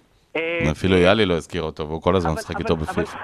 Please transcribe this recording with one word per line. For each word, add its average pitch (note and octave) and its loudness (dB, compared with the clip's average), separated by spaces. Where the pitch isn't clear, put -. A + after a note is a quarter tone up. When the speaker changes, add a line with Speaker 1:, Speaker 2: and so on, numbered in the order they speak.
Speaker 1:
אה, E3 -2
Speaker 2:
אפילו F#2+ 0
Speaker 1:
אה, F#2 6
Speaker 2:
יאלי G2+ 6
לא F2+ 0
הזכיר E2 -4
אותו, D#2 -6
והוא D#2+ -6
כל F2+ 4
הזמן E2+ 2
Speaker 1:
אבל, D#2 -2
Speaker 2:
משחק - -8
Speaker 1:
אבל, F2 -6
Speaker 2:
איתו E2+ 0
Speaker 1:
אבל D#2+ 0
Speaker 2:
בפיפא. E2 -6